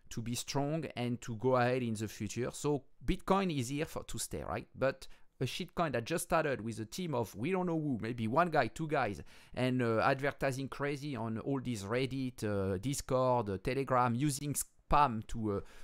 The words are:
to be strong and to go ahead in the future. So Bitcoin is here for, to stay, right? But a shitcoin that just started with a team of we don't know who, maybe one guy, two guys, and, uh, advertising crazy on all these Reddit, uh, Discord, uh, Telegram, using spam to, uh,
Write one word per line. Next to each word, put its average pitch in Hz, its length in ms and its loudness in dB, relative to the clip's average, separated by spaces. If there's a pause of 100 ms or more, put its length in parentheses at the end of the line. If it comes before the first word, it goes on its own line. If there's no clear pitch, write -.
(100)
to 120 120 -6
be 117 120 -4
strong 143 520 -2 (100)
and 120 240 -2
to 117 160 -8
go 127 180 2
ahead 127 300 4
in 113 100 0
the 107 140 -2
future. 117 440 -4
So 147 300 -2 (220)
Bitcoin 190 520 2
is 120 120 0
here 143 160 -2
for, - 180 -6
to - 160 -6
stay, - 240 -6
right? 82 320 -4
But 135 320 0 (340)
a 135 40 0
shitcoin 165 480 -2
that 117 120 -2
just 160 200 -2
started 151 360 2
with 110 200 -6
a 110 60 -4
team 170 280 -4
of 120 220 0
we 131 160 -2
don't 185 140 0
know 165 120 0
who, 147 220 0
maybe 113 260 -2
one 160 240 4
guy, 143 160 4
two 160 220 -6
guys, 127 340 0 (320)
and, 127 280 2
uh, 113 180 4
advertising 135 680 2
crazy 143 460 -4
on 113 240 -4
all 139 220 0
these 117 240 -4
Reddit, 127 580 -2
uh, 98 360 0
Discord, 127 720 2
uh, 95 80 -2
Telegram, 127 580 2
using 143 380 0
spam 131 760 2
to, 107 240 0
uh, 98 80 0 (240)